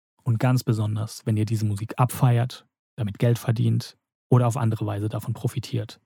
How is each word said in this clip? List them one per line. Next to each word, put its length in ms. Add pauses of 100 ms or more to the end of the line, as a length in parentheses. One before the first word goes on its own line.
(220)
Und 160
ganz 260
besonders, 600
wenn 100
ihr 80
diese 220
Musik 320
abfeiert, 680 (320)
damit 240
Geld 180
verdient 580 (320)
oder 200
auf 80
andere 280
Weise 240
davon 240
profitiert. 720